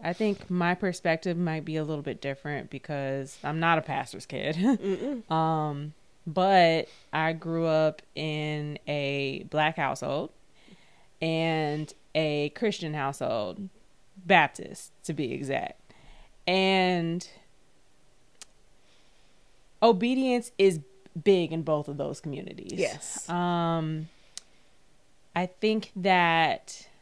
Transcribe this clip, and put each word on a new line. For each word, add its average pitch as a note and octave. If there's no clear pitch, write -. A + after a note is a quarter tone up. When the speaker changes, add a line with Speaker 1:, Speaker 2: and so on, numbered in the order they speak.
Speaker 1:
I E3
think G3+
my F3+
perspective F3
might D#3+
be D#3
a D#3
little D3
bit B2
different C#3
because C3+
I'm D3+
not E3
a D#3
pastor's -
kid. D3
<laughs> -
Speaker 2:
Mm-mm. G#3+
Speaker 1:
Um, D3+
but F3
I D#3+
grew E3
up D#3
in D3+
a C#3
Black D#3
household C#3
and D#3+
a D3
Christian F3
household, C3+
Baptist -
to E3
be C#3+
exact. C3
And F3+
obedience A#3+
is F#3+
big F3+
in E3
both D3+
of D3
those C#3+
communities. -
Speaker 2:
Yes. -
Speaker 1:
Um, E3
I F3+
think A3
that E3+